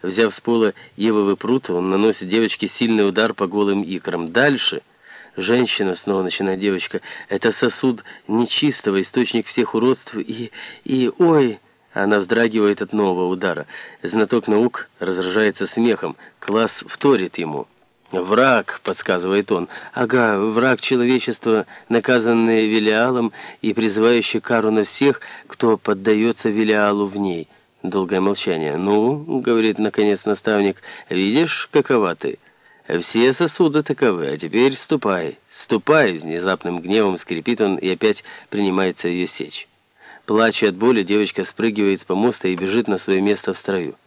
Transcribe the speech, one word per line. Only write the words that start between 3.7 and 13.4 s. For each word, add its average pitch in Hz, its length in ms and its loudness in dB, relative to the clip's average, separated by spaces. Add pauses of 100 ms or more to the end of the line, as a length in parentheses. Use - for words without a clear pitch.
икрам. 85 500 -6
"Дальше!" 131 500 0 (540)
"Женщина!" — 107 600 0
снова 95 260 -2
начинает 95 380 -2
девочка. 98 400 -2 (280)
"Это 107 240 0
сосуд 120 520 -2 (240)
нечистого, 110 760 0
источник 117 440 -2
всех - 280 -2
уродств 120 400 0
и... 113 380 -8 (320)
и... 127 340 0
ой!" 147 400 4 (340)
Она 101 280 2
вздрагивает 107 640 2
от 98 100 -6
нового 95 340 0
удара. 90 400 -4 (360)